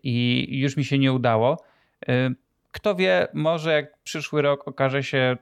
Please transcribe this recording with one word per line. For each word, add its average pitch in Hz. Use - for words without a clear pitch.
i 123
już 135
mi 143
się 139
nie 135
udało. 123
Y, 127
kto 208
wie, 185
może 160
jak 147
przyszły 151
rok 143
okaże 139
się 127